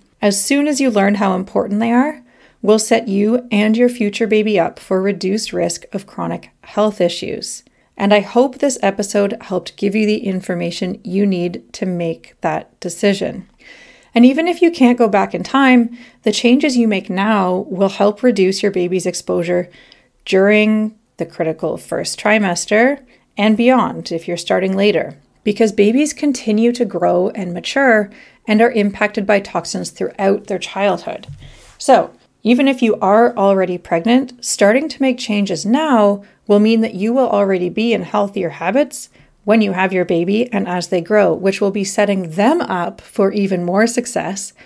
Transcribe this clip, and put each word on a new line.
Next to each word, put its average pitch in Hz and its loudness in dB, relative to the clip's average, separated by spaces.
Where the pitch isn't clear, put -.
as 202 0
soon 285 0
as 285 -2
you 262 2
learn 208 2
how 196 0
important 196 -4
they 233 0
are, 285 0
will 214 4
set 226 0
you 208 0
and 214 2
your 240 4
future 220 -4
baby 214 2
up - -2
for 190 -2
reduced 190 -4
risk 175 -4
of 196 -8
chronic 170 -10
health 208 -2
issues. - -6
And 196 0
I 208 6
hope 254 0
this 277 -2
episode 202 -2
helped - -8
give 196 -2
you 214 0
the 214 -2
information 180 -6
you 190 0
need 175 -2
to - -8
make 170 -6
that - -6
decision. 190 -2
And 240 8
even 294 2
if 349 -2
you 330 4
can't 247 2
go 233 4
back 196 0
in 175 -6
time, 254 2
the 214 0
changes 254 2
you 233 4
make 190 -2
now 196 0
will 196 0
help 208 0
reduce 196 2
your 202 0
baby's 180 -2
exposure 175 -2
during 214 2
the 165 -6
critical 160 -4
first - -8
trimester 214 0
and 214 2
beyond 220 0
if 165 -6
you're 175 -4
starting 190 -2
later, 190 0
because 208 0
babies 240 2
continue 233 0
to 240 -2
grow 180 0
and 180 -8
mature 214 2
and 214 4
are 233 4
impacted 208 -2
by 208 2
toxins 180 -6
throughout 196 -4
their 190 -6
childhood. - -6
So 214 4
even 247 2
if 262 -2
you 220 2
are 226 2
already 190 0
pregnant, 233 -2
starting 254 2
to - -8
make 262 0
changes 202 -4
now 220 2
will 208 4
mean 220 4
that 220 -4
you 208 -2
will 262 2
already 190 0
be 220 0
in 185 -2
healthier 196 -2
habits 208 -2
when 220 4
you 196 0
have 185 -2
your 180 2
baby 185 0
and 196 -2
as 180 -4
they 180 -2
grow, 185 2
which 196 -2
will 202 0
be 202 -4
setting 190 -2
them 220 2
up 180 -6
for 196 -2
even 190 -2
more 196 2
success - -6